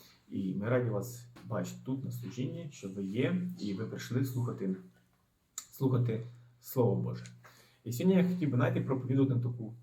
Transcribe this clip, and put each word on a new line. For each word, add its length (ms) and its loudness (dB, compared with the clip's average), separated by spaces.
І 260 -2
ми 140 -2
раді 200 4
вас 380 -4
бачити 400 -4
тут 200 -4
на 60 -4
служінні, 600 -6
що 180 -12
ви 140 -6
є, 440 0
і 140 -2
ви 120 -4
прийшли 400 -2
слухати, 500 -2
слухати 560 2
Слово 340 2
Боже. 280 -2
І 80 -6
сьогодні 300 6
я 80 4
хотів 200 0
би, 80 2
знаєте, 240 4
проповідувати 540 2
на 60 2
таку 420 -4